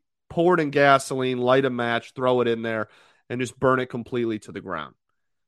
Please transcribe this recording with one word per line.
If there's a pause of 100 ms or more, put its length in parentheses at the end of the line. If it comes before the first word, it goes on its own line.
(300)
pour
it
in
gasoline,
light
a
match,
throw
it
in
there, (400)
and
just
burn
it
completely
to
the
ground. (540)